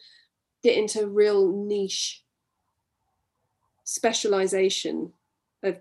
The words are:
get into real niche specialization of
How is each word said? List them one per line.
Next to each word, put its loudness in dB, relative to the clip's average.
get 4
into -2
real 4
niche -4
specialization -2
of -4